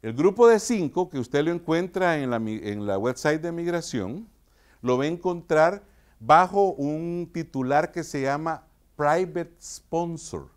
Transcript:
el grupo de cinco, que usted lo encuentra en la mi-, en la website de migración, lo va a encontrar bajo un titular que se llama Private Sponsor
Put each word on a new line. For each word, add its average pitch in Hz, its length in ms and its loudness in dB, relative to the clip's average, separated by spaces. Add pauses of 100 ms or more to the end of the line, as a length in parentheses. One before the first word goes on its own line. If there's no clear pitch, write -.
el 113 120 -6
grupo 190 340 6
de 226 120 8
cinco, 185 500 -2
que 139 100 -6
usted 143 240 0
lo 165 80 0
encuentra 175 680 0
en 131 140 -2
la 117 80 0
mi-, 110 240 -4
en 104 240 -6
la 98 100 0
website 127 420 0
de 170 120 -6
migración, 170 760 -6 (540)
lo 123 160 0
va 135 60 0
a 147 40 -2
encontrar 175 760 0 (360)
bajo 185 540 4
un 165 580 -6
titular 147 600 -2
que 170 120 -8
se 143 200 -6
llama 147 420 -4 (300)
Private 165 680 0
Sponsor 165 960 -8